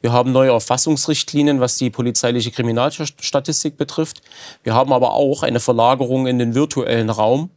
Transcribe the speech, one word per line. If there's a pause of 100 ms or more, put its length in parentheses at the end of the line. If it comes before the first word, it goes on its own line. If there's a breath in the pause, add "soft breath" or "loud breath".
Wir
haben
neue
Erfassungsrichtlinien,
was
die
polizeiliche
Kriminalstatistik
betrifft. (400 loud breath)
Wir
haben
aber
auch
eine
Verlagerung
in
den
virtuellen
Raum.